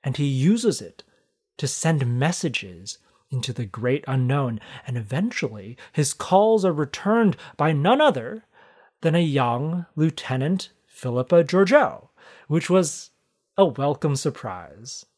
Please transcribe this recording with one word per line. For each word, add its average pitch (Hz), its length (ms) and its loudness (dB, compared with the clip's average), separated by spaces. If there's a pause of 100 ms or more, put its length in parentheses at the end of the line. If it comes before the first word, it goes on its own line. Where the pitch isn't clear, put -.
And 131 140 -4
he 143 80 0
uses 170 560 2
it - 220 -18 (540)
to 139 100 -4
send 131 520 0
messages 110 800 -4 (320)
into 127 220 -4
the 117 140 -6
great 123 420 -4
unknown, 127 520 0 (260)
and 123 100 -6
eventually 117 840 -6 (140)
his 147 220 -2
calls 208 500 2
are 180 100 2
returned 196 640 0 (220)
by 156 140 2
none 175 280 2
other 220 460 0 (560)
than 165 140 2
a 175 60 4
young 143 640 0 (100)
Lieutenant 156 760 -2 (160)
Philippa 127 580 2
Georgiou, 196 640 2 (400)
which 160 220 -2
was 175 420 0 (460)
a 196 80 6
welcome 143 500 -2
surprise. 95 920 -10 (120)